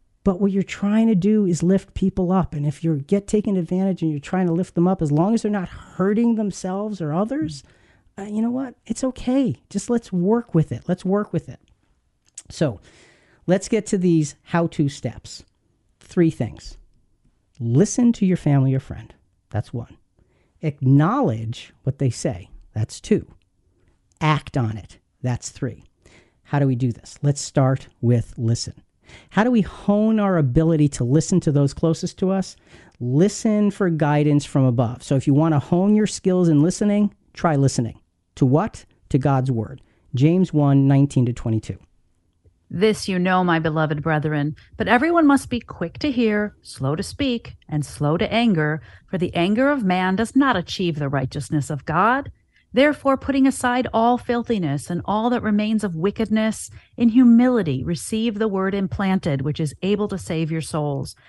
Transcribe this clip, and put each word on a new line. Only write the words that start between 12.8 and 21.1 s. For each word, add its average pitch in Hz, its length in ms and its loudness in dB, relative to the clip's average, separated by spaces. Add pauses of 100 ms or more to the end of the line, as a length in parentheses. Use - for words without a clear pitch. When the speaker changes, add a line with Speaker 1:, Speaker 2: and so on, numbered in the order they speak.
Speaker 1:
let's 190 200 0
get 214 200 -2
to 208 100 -2
these 165 460 2
how-to 165 460 -2
steps. - 540 -12 (560)
Three 170 300 2
things. - 480 -8 (800)
Listen 190 540 2
to 196 140 0
your 180 100 2
family 135 380 2
or 131 40 -2
friend. - 320 -12 (380)
That's - 240 -6
one. 117 240 -12 (640)
Acknowledge 143 1120 0 (100)